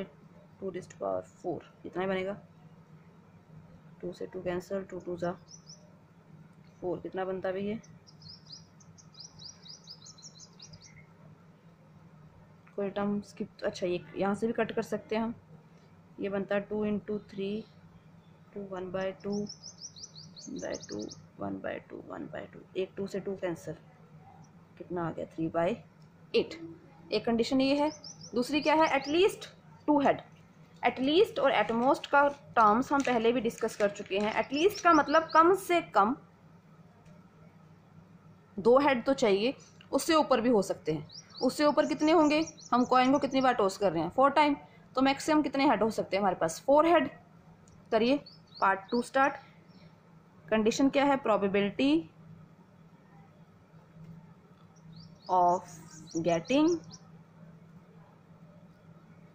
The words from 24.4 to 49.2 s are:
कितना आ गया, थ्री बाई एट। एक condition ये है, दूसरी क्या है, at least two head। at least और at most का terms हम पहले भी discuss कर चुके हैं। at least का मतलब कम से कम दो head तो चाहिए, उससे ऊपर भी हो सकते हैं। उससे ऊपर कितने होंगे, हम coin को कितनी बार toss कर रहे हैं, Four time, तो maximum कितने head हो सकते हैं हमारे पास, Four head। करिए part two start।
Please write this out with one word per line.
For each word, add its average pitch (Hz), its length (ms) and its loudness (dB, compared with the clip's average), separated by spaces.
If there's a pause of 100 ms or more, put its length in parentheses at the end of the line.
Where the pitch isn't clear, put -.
कितना 170 300 -8
आ 160 40 -6
गया, 165 140 -10
थ्री 160 220 -6
बाई 170 300 -2 (580)
एट। - 240 -2 (520)
एक 208 140 -2
condition 233 360 0
ये 269 200 2
है, 302 80 2 (460)
दूसरी 262 260 -2
क्या 302 140 2
है, 320 120 4 (120)
at 285 160 -12
least - 340 0 (380)
two 196 160 4
head। 175 180 2 (640)
at 240 160 0
least 302 400 2
और 269 140 2
at - 200 2
most 247 340 0
का 285 200 4 (280)
terms 226 380 4
हम 277 100 2
पहले 233 280 2
भी 247 100 0
discuss 220 340 -4
कर 202 140 2
चुके 196 300 -6
हैं। 208 220 -2
at - 120 -4
least 339 280 2
का 349 120 6
मतलब 311 400 4
कम 330 240 8
से 349 220 0 (160)
कम 214 200 4 (2500)
दो 226 220 6
head 277 260 2
तो 269 80 4
चाहिए, 226 400 2 (380)
उससे 302 240 2
ऊपर 254 260 4
भी 240 80 2
हो 214 120 4
सकते 180 320 -4
हैं। 151 140 -6 (340)
उससे 262 240 2
ऊपर 294 220 4
कितने 302 240 2
होंगे, 311 300 4 (320)
हम 240 120 4
coin 254 260 4
को 285 80 4
कितनी 269 220 -2
बार 254 140 4
toss 196 220 0
कर 196 140 0
रहे 160 120 -2
हैं, 170 120 -4
Four 277 160 4
time, 294 240 2 (400)
तो 262 60 0
maximum 294 420 2
कितने 277 260 0
head 226 140 2
हो 226 80 2
सकते 190 260 -4
हैं 202 40 0
हमारे 185 140 0
पास, 165 300 -4
Four 302 220 6
head। 311 220 4 (840)
करिए 240 260 4 (440)
part 196 300 0
two 240 100 0
start। 277 320 2 (1120)